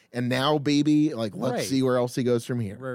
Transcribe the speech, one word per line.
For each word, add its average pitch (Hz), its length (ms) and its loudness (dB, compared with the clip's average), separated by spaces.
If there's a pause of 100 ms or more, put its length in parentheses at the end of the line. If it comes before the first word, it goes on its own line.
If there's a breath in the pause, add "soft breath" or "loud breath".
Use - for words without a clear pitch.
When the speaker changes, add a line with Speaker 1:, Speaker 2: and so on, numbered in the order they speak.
(120)
Speaker 1:
And 123 160 -2
now, 135 300 2
baby, 147 560 2
like, 110 220 -4
let's 117 220 -2
Speaker 2:
Right. 139 60 -2
Speaker 1:
see 131 200 0
where 127 120 4
else 123 200 0
he 131 80 -2
goes 120 200 2
from 127 140 -4
here. 104 180 -6
Speaker 2:
Right, 131 180 -10